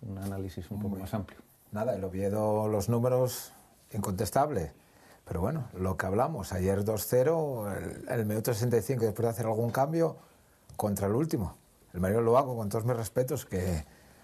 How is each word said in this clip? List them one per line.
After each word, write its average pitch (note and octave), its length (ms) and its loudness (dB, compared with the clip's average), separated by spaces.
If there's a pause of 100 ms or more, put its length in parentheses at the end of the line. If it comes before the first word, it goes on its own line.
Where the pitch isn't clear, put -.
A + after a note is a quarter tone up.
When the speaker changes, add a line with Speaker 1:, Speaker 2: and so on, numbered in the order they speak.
Speaker 1:
un G2 160 -8
análisis F#2+ 520 -6
un G2+ 80 -6
poco G#2 120 -4
Speaker 2:
Muy F#2+ 120 -4
Speaker 1:
más G2 120 -6
amplio. G2+ 260 -8 (320)
Speaker 2:
Nada, G#2+ 240 -2
el G2 80 -4
Oviedo, G#2+ 640 0
los G#2+ 220 0
números, B2+ 640 2 (380)
incontestable. G#2+ 800 0 (520)
Pero F2 160 -4
bueno, C3 320 -2
lo F#2 240 -2
que - 80 -4
hablamos, G2+ 460 -2
ayer F#2+ 320 2
dos G#2+ 240 -2
cero, C3 640 2
el, - 360 -8
el A#2 180 0
minuto A2 280 0
sesenta A#2+ 240 2
y G#2+ 40 6
cinco, A#2 240 0
después G#2+ 180 0
de A#2 60 2
hacer A2+ 160 -4
algún A2+ 260 0
cambio, D#3+ 460 2 (580)
contra G2+ 320 0
el G#2 80 2
último. C3 400 0 (380)
El F2 80 -4
Marino G2+ 200 4
Luago, B2 340 4
con A2 120 -4
todos G#2+ 160 0
mis A#2+ 140 2
respetos, B2+ 480 -2
que F2+ 400 -2 (380)